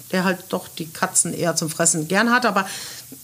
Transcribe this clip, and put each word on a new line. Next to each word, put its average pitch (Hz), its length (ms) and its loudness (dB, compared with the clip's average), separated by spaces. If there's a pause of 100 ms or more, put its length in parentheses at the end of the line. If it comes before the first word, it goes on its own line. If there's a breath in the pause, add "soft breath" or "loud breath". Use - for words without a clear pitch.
(100)
der 185 140 2
halt 185 140 2 (100)
doch - 200 -4
die - 180 -10
Katzen - 460 0
eher 160 240 0
zum 160 140 -2
Fressen 165 380 2
gern 208 240 4
hat. 247 140 4
Aber, 190 200 2 (580 loud breath)